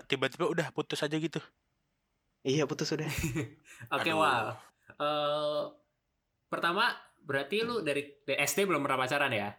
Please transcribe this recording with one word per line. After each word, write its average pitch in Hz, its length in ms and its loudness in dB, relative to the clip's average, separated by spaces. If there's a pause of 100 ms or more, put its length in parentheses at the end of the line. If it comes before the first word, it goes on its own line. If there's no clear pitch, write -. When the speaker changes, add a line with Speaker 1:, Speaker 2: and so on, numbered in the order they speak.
Speaker 1:
tiba-tiba 131 420 0
udah 165 220 0
putus - 320 -6
aja 151 160 0
gitu. - 240 -4 (960)
Speaker 2:
Iya, 143 240 2
putus 147 240 0
udah. 151 220 -2
Speaker 3:
<laughs> - 0 - (840)
Oke, 143 220 0
Speaker 1:
Aduh. 160 80 4
Speaker 3:
Wal. 123 240 4 (500)
Eh, 147 680 0 (840)
pertama, 185 460 0 (260)
berarti 143 460 -2
lu 240 160 -2
dari, 143 240 0 (160)
dari 135 160 -2
S 143 160 2
D 196 100 4
belum 170 160 4
pernah 135 200 2
pacaran 135 320 2
ya? 104 280 -2